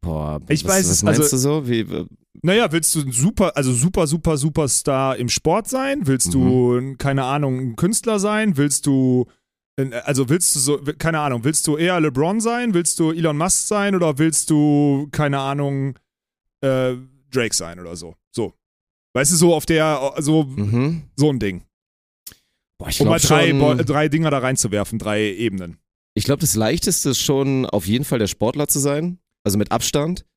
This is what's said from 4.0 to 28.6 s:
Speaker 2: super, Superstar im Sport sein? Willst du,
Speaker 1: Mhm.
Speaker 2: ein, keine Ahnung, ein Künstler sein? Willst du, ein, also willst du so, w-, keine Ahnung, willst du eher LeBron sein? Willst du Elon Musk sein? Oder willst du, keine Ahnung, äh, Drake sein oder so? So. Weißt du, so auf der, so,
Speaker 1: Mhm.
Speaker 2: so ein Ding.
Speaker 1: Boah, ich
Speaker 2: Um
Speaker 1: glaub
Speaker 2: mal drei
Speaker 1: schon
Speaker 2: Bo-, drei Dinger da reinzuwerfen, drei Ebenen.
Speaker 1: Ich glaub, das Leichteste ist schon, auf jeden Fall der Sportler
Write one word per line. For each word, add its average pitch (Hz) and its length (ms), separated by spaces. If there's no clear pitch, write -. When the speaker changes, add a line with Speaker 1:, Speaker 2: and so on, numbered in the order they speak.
Speaker 2:
super, 156 300
Superstar 135 800
im 120 120
Sport 180 400
sein? 262 380
Willst 131 260
du, 90 80
Speaker 1:
Mhm. 123 380
Speaker 2:
ein, 127 60
keine 135 260
Ahnung, 135 340
ein 127 180
Künstler 214 440
sein? 214 360
Willst 143 300
du, 127 400
ein, 135 140
also 127 360
willst 170 260
du 147 60
so, 139 260
w-, 147 80
keine 160 260
Ahnung, 127 240
willst 156 220
du 147 100
eher 175 240
LeBron 156 400
sein? 233 340
Willst 170 260
du 160 100
Elon 160 260
Musk 170 300
sein? 202 300
Oder 160 220
willst 160 320
du, 147 600
keine 143 300
Ahnung, 139 580
äh, 131 300
Drake 117 240
sein 87 260
oder 87 160
so? 82 180
So. 104 240
Weißt 143 180
du, 180 40
so 170 180
auf 151 120
der, 156 520
so, 156 260
Speaker 1:
Mhm. 131 580
Speaker 2:
so 147 140
ein 127 100
Ding. 98 240
Speaker 1:
Boah, - 100
ich - 120
Speaker 2:
Um 143 60
Speaker 1:
glaub 160 80
Speaker 2:
mal 165 120
drei 160 240
Speaker 1:
schon 143 80
Speaker 2:
Bo-, 147 160
drei 143 340
Dinger 156 220
da 139 80
reinzuwerfen, 113 600
drei 107 340
Ebenen. 95 440
Speaker 1:
Ich 107 100
glaub, 143 140
das 147 160
Leichteste 139 560
ist 123 100
schon, 135 460
auf 101 220
jeden 123 160
Fall 127 160
der 101 80
Sportler 143 400